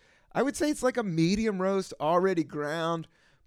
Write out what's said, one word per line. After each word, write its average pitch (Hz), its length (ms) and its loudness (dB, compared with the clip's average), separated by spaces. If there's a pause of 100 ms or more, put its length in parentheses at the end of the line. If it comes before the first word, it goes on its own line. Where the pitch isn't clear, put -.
(320)
I - 100 2
would 269 140 -2
say 302 140 2
it's 302 120 -4
like 254 160 2
a 240 40 0
medium 190 600 0
roast, 190 360 -2
already 175 460 2
ground, 156 640 -4 (380)